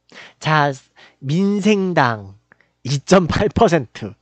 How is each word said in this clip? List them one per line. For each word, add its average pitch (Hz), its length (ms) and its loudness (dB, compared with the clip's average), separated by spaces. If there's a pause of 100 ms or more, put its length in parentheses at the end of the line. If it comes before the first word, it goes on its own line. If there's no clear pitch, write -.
(400)
자, 151 340 0 (460)
민생당 170 1200 -2 (440)
이점팔 175 680 0
퍼센트. 143 720 -2